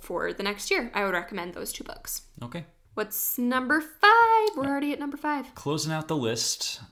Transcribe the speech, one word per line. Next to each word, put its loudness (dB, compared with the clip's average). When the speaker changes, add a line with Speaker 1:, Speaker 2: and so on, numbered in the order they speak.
Speaker 1:
for -2
the -6
next -2
year. 0
I 0
would 0
recommend -4
those -8
two -10
books. -10
Speaker 2:
Okay. -10
Speaker 1:
What's -4
number 2
five? 6
We're 0
Speaker 2:
Uh, 0
Speaker 1:
already 0
at -4
number -6
five. -4
Speaker 2:
closing -2
out -4
the 0
list -2